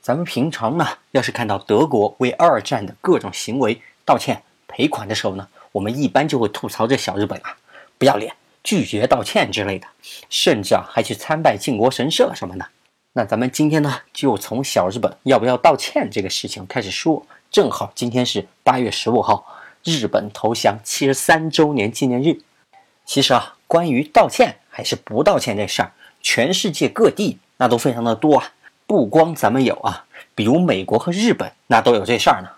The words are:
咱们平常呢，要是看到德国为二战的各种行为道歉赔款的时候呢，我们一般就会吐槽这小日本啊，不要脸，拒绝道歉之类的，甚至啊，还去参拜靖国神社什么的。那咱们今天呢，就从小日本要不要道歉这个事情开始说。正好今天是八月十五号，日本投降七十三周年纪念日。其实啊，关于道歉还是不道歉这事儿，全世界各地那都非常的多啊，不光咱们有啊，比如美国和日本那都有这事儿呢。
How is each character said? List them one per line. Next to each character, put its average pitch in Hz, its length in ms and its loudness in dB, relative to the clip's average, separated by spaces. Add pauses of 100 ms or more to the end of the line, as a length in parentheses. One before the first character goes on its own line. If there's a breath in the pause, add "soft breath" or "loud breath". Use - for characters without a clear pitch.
咱 120 140 0
们 170 80 -4
平 147 240 -2
常 135 300 -4
呢， 147 80 0 (240)
要 135 100 2
是 - 120 -4
看 117 160 -6
到 101 100 -2
德 110 260 2
国 117 340 0
为 123 120 0
二 131 320 2
战 107 240 -4
的 90 140 -12
各 175 180 2
种 101 140 -6
行 117 260 -6
为 123 240 0 (220 soft breath)
道 139 120 4
歉 - 240 -4 (280)
赔 127 180 -2
款 110 220 -6
的 107 40 -4
时 107 140 -4
候 95 80 -4
呢， 98 140 -12 (240 soft breath)
我 101 80 -4
们 110 180 -4
一 143 80 -2
般 147 220 0
就 147 100 -2
会 113 80 0
吐 104 220 -8
槽 - 180 -4
这 135 100 2
小 - 200 -6
日 101 100 -2
本 - 140 -8
啊， - 160 -16 (420 loud breath)
不 127 60 0
要 135 100 6
脸， 107 180 -6 (300)
拒 165 240 0
绝 107 180 -2
道 120 200 2
歉 170 260 0
之 104 140 -4
类 98 160 -4
的， - 60 -20 (440 loud breath)
甚 123 320 2
至 101 140 2
啊， 92 120 -2
还 113 140 -2
去 117 100 -4
参 156 300 -4
拜 123 140 4
靖 117 200 -4
国 117 140 4
神 131 180 -2
社 - 280 0
什 101 100 -10
么 92 100 -12
的。 92 80 -10 (500)
那 117 100 0
咱 104 120 -2
们 123 140 -2
今 151 180 2
天 151 140 2
呢， 139 160 -2 (140)
就 127 240 0
从 113 260 -6
小 92 260 0
日 110 120 -6
本 - 120 -2 (120)
要 127 160 4
不 110 40 -2
要 127 120 2
道 156 200 4
歉 - 320 -4
这 101 140 -4
个 90 80 -6
事 - 160 -6
情 98 220 -12
开 127 120 -4
始 101 80 -8
说。 - 380 -2 (240 soft breath)
正 190 180 4
好 - 240 -6
今 120 160 -6
天 123 160 0
是 104 220 -4 (160)
八 131 160 2
月 120 100 -2
十 - 220 -4
五 117 100 2
号， 101 240 0 (380 loud breath)
日 147 240 -2
本 104 260 -2
投 110 220 -4
降 110 300 0
七 - 220 -4
十 139 60 2
三 160 380 2
周 147 220 4
年 113 180 0
纪 135 160 -4
念 123 160 0
日。 160 200 0 (640 soft breath)
其 - 160 -2
实 131 140 2
啊， - 220 -2 (100)
关 170 240 2
于 131 140 0
道 190 240 4
歉 - 300 0 (120)
还 - 140 -12
是 - 100 -2
不 120 300 -4
道 190 120 4
歉 117 200 -2
这 101 100 -2
事 - 160 -4
儿， 101 80 -4 (320 soft breath)
全 139 320 0
世 185 160 -2
界 151 180 0
各 - 220 4
地 - 300 -4 (160)
那 127 100 2
都 117 100 4
非 127 160 0
常 117 120 -4
的 113 100 2
多 147 240 4
啊， - 140 -4 (340 soft breath)
不 170 200 2
光 160 280 4
咱 110 160 0
们 131 140 2
有 117 120 2
啊， - 280 -6 (300 loud breath)
比 104 100 -2
如 127 140 4
美 117 260 2
国 107 140 0
和 175 140 -2
日 214 200 2
本 - 180 -4 (180)
那 113 120 4
都 120 140 4
有 101 100 0
这 117 140 0
事 - 100 2
儿 107 140 2
呢。 92 160 -16